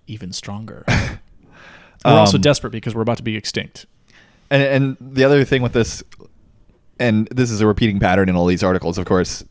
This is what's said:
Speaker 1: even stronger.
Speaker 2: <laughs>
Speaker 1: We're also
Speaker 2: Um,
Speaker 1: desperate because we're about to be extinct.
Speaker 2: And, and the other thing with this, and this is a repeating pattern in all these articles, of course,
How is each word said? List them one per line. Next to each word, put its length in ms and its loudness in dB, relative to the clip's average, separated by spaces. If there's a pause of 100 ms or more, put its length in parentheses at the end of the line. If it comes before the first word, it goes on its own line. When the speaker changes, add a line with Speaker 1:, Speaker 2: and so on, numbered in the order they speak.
Speaker 1:
even 260 -14
stronger. 560 -12
Speaker 2:
<laughs> 60 2 (1080)
Speaker 1:
We're 80 6
also 260 6
Speaker 2:
Um, 40 -2
Speaker 1:
desperate 280 0
because 240 -8
we're 80 -4
about 140 -2
to 80 -10
be 120 -6
extinct. 480 -10 (680)
Speaker 2:
And, 100 4
and 340 0 (200)
the 80 4
other 200 6
thing 180 0
with 100 -2
this, 280 -2 (1000)
and 260 0
this 240 -2
is 100 -4
a 60 4
repeating 320 2
pattern 300 2
in 80 2
all 100 2
these 160 0
articles, 360 -2
of 60 -4
course, 460 -2